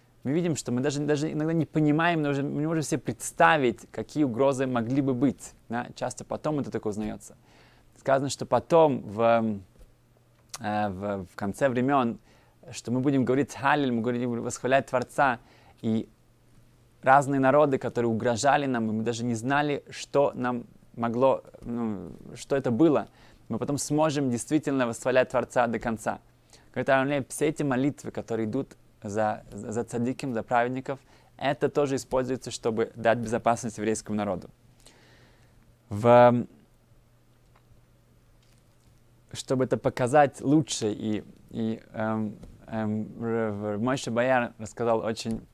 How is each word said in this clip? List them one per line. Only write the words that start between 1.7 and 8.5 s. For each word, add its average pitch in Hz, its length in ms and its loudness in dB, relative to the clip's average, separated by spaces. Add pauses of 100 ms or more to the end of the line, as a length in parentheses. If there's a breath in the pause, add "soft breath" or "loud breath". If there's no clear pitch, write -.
мы 143 60 0
уже, 139 160 0
мы 143 160 -4
не 151 80 0
можем 160 160 -2
себе 147 160 -2
представить, 147 880 2
какие 147 320 -4
угрозы 131 460 0
могли 123 320 -2
бы 135 140 0
быть. 123 400 -2 (140)
Да? 120 280 -6
Часто 123 280 -8
потом 143 360 -4
это 113 100 -6
только 110 160 -4
узнаётся. 107 500 -8 (600 soft breath)
Сказано, 139 300 0
что - 180 -8
потом, 139 540 4